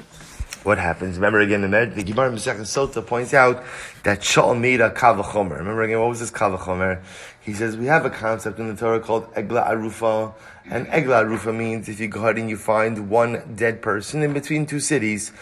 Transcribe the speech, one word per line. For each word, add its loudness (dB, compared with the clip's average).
What 4
happens? -4
Remember 4
again, 4
the, 2
the -6
Gemara 0
in -6
Masechet -6
Sota -4
points -2
out 6
that 2
Shaul 4
made 4
a 6
kal 6
vachomer. -2
Remember -2
again, 0
what 2
was -6
this -8
kal 0
vachomer? -2
He -10
says, -4
we -4
have 4
a 0
concept -4
in -6
the -6
Torah 2
called -2
Egla 0
Arufa. -2
And -6
Egla 4
Arufa -2
means -4
if -10
you -4
go -8
ahead 2
and -4
you -6
find 0
one 0
dead -2
person -4
in 0
between -2
two -6
cities, -2